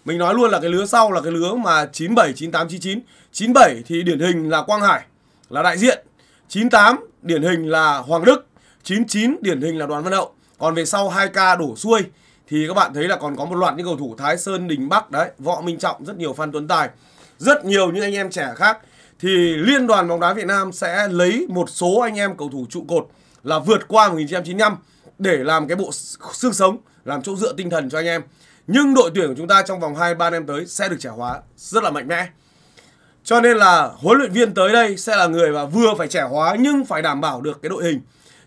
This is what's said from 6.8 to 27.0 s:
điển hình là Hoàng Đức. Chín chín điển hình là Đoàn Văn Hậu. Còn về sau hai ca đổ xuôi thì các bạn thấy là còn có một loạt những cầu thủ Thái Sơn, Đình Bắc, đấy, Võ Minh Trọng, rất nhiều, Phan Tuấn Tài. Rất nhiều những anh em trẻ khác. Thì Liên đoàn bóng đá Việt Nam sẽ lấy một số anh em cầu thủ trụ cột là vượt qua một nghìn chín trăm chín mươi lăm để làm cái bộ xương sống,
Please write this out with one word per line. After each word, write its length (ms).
điển 220
hình 260
là 280
Hoàng 280
Đức. 220
Chín 240
chín 340
điển 200
hình 160
là 80
Đoàn 180
Văn 100
Hậu. 200
Còn 180
về 100
sau 240
hai 180
ca 280
đổ 200
xuôi 280
thì 200
các 60
bạn 200
thấy 140
là 80
còn 200
có 100
một 100
loạt 220
những 80
cầu 120
thủ 200
Thái 200
Sơn, 300
Đình 220
Bắc, 220
đấy, 180
Võ 220
Minh 160
Trọng, 280
rất 120
nhiều, 160
Phan 180
Tuấn 160
Tài. 220
Rất 280
nhiều 260
những 120
anh 100
em 160
trẻ 260
khác. 220
Thì 100
Liên 320
đoàn 200
bóng 120
đá 140
Việt 120
Nam 260
sẽ 360
lấy 420
một 200
số 300
anh 200
em 180
cầu 120
thủ 200
trụ 180
cột 200
là 160
vượt 280
qua 220
một 60
nghìn 120
chín 80
trăm 80
chín 140
mươi 20
lăm 180
để 180
làm 300
cái 80
bộ 160
xương 200
sống, 240